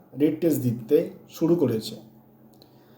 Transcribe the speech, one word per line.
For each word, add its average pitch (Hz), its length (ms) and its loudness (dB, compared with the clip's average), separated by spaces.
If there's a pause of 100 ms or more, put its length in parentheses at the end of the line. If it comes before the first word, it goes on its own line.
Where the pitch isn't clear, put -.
(200)
রিটেস্ট 156 420 2
দিতে 123 360 2 (320)
শুরু 165 260 0
করেছে। 113 400 -2 (1040)